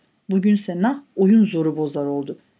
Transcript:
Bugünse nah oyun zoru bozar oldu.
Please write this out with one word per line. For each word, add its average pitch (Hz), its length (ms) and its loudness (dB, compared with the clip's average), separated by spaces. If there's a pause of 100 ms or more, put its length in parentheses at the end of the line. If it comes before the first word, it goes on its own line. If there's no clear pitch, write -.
(300)
Bugünse 196 520 0
nah 277 200 -2 (140)
oyun 208 300 4
zoru 160 320 -2
bozar 147 280 -4
oldu. 143 320 -6 (220)